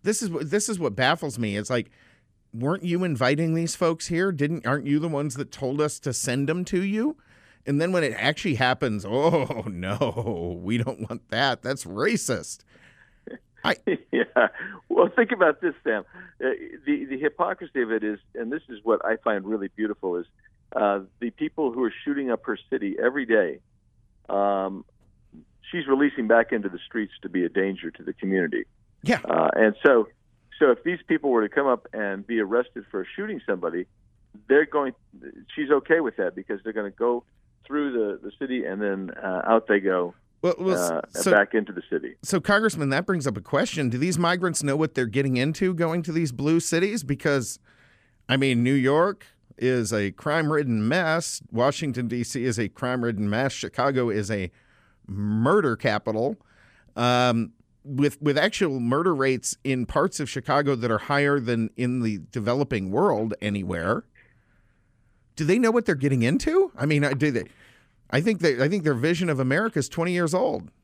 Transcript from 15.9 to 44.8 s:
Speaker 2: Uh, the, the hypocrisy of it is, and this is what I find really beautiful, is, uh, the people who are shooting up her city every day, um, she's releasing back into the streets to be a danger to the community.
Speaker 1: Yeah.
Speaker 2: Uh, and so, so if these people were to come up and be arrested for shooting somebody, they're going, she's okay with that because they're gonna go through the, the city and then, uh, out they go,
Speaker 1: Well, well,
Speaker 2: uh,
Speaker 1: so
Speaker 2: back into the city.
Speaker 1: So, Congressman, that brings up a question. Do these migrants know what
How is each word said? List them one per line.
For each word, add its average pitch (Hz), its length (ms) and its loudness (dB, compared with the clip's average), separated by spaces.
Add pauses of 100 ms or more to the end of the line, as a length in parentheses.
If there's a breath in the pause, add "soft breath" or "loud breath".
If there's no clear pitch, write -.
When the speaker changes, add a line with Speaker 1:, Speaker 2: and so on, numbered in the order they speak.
Speaker 2:
Uh, 131 60 0 (360)
the, 143 200 0
the 131 140 -8
hypocrisy 147 640 -2
of 110 80 -2
it 107 120 0
is, 107 140 -4 (160)
and 120 180 -8
this 160 180 -8
is 110 140 -16
what 110 220 2
I 110 120 0
find 101 280 -2
really 101 300 -4
beautiful, 104 420 -4
is, 87 80 -6 (500 soft breath)
uh, 101 260 2 (180)
the 120 100 -4
people 151 420 -4
who 123 120 -2
are 110 100 0 (100)
shooting 139 280 -2
up - 140 -4
her 107 120 -4 (140)
city 104 280 -4
every 127 280 0
day, 98 320 2 (680)
um, 98 540 -2 (840)
she's 165 180 -6
releasing 135 400 2
back 113 240 6
into 104 180 -2
the 87 180 -10
streets 107 340 -6
to 95 80 -14
be 90 160 0
a 82 40 -2
danger 95 420 -2
to - 120 -20
the 87 100 -8
community. 90 500 -2 (400)
Speaker 1:
Yeah. 220 220 0
Speaker 2:
Uh, 160 300 4
and 107 200 4 (100)
so, 120 220 6 (500)
so 139 140 6
if 120 120 0
these 175 240 -2
people 147 220 0
were 113 180 2
to - 60 -10
come 139 140 0
up 123 260 0
and 101 320 -6
be 117 140 -2
arrested 113 500 -2
for 92 160 -6 (100)
shooting 196 300 -8
somebody, 90 400 -4 (600)
they're 147 180 6
going, 143 280 -4 (640)
she's 143 140 -4
okay 147 300 4
with 127 180 -2
that 90 180 -2
because 98 280 -8
they're 110 100 -8
gonna 101 160 -4
go 120 360 -2 (420)
through 143 240 -2
the, 107 320 -2
the 101 160 -12
city 127 260 -4
and 98 160 -6
then, 98 300 -4
uh, 95 340 -6
out 113 220 4
they 104 120 4
go, 90 340 0 (280)
Speaker 1:
Well, 175 160 0
well, 175 400 0
Speaker 2:
uh, - 120 -2
Speaker 1:
so - 220 0
Speaker 2:
back 101 220 6
into 104 200 0
the - 160 -8
city. - 340 -6
Speaker 1:
So, 190 160 0
Congressman, 202 520 2
that 151 140 0
brings 160 220 -2
up 107 80 -2
a 104 60 -8
question. 143 480 0
Do 123 80 -2
these 160 200 0
migrants 175 460 0
know 139 140 0
what 156 180 0